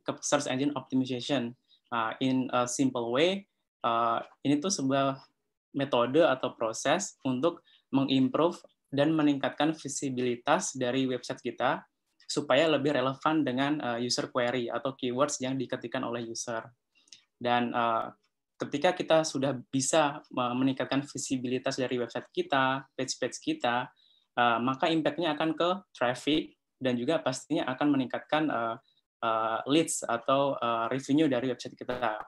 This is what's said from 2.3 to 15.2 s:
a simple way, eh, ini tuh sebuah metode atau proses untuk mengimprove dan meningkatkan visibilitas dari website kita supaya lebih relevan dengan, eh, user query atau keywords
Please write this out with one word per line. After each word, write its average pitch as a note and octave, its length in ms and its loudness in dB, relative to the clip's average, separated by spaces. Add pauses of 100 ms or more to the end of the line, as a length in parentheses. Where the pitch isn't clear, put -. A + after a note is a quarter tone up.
a B2 160 2
simple B2+ 460 0
way, F#3 340 2 (340)
eh, A#2 380 2 (240)
ini D3 160 4
tuh - 100 -2
sebuah C3+ 460 0 (580)
metode C3+ 480 2
atau C3 320 2
proses C3+ 680 -2
untuk C3+ 400 0 (300)
mengimprove C3+ 640 2 (340)
dan C#3+ 200 4
meningkatkan D3 600 2
visibilitas C3+ 1040 -2
dari C3 320 0
website B2 320 -6
kita B2 400 -2 (480)
supaya D3 400 2
lebih C#3+ 240 2
relevan C3+ 480 0
dengan, C#3 400 0
eh, A#2+ 240 -4
user B2 240 -2
query A#2+ 400 0
atau A#2+ 240 -4
keywords C3 480 -2